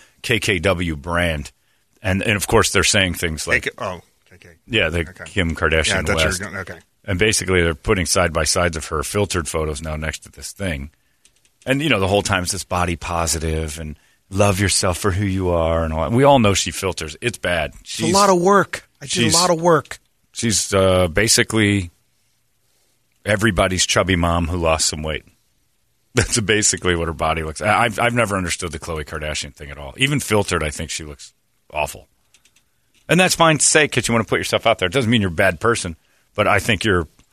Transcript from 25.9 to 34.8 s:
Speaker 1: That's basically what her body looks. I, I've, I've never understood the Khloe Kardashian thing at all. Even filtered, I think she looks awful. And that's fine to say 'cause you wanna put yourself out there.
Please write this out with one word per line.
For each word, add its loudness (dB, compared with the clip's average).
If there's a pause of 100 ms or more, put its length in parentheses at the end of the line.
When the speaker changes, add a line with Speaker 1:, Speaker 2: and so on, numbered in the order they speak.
Speaker 1:
That's 0
basically 2
what -2
her -4
body -2
looks. -10
I, 2
I've, -4
I've 0
never 0
understood -4
the -8
Khloe -8
Kardashian -8
thing -18
at -18
all. -14
Even 0
filtered, 0
I -4
think -8
she -10
looks -18 (380)
awful. -6 (1040)
And 4
that's 2
fine 4
to 0
say 4
'cause -2
you 0
wanna 2
put 0
yourself -2
out 4
there. 2